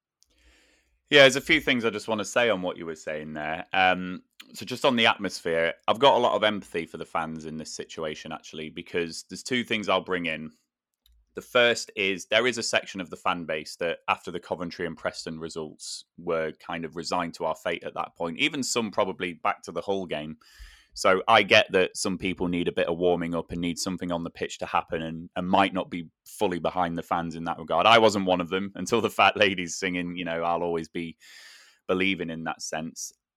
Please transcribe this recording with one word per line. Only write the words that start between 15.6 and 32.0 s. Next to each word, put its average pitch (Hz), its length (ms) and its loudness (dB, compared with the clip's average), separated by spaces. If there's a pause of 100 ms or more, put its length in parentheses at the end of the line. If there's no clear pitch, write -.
were 82 340 -2
kind 85 320 -8
of 78 120 -12
resigned 85 380 -4
to 85 120 -6
our 80 80 -2
fate - 300 -6
at - 100 -10
that - 220 -8
point. 85 220 -4
Even 143 240 0
some 113 280 -2
probably 92 440 -2
back - 280 -4
to 92 100 -14
the 85 80 -4
Hull 98 260 -2
game. 78 300 -8 (580)
So 95 320 4
I 110 160 8
get 101 300 6
that 92 240 2
some 95 220 -2
people 90 300 -4
need 87 200 0
a 85 40 0
bit 92 140 0
of 85 120 -2
warming 85 360 2
up 82 160 -4
and 85 120 -6
need 85 160 -4
something 90 340 -6
on 85 120 -4
the 80 60 -8
pitch - 280 -8
to 87 80 -6
happen 85 340 -4
and, 80 340 -8
and 90 140 -4
might 95 240 4
not 90 160 -4
be 85 200 -10 (180)
fully 90 320 -2
behind 85 400 -2
the 80 40 -6
fans 85 320 -4
in 82 100 -10
that 80 140 -6
regard. 82 280 0
I 113 100 10
wasn't 104 300 6
one 90 160 2
of 80 80 -8
them 95 240 -2
until 98 260 -2
the 104 80 0
Fat 98 260 4
Lady's 95 400 2
singing, 90 420 -4
you 87 100 -6
know, 82 160 -2
"I'll 85 200 0
always 85 260 -4
be 85 280 -8 (720)
believing" 92 420 0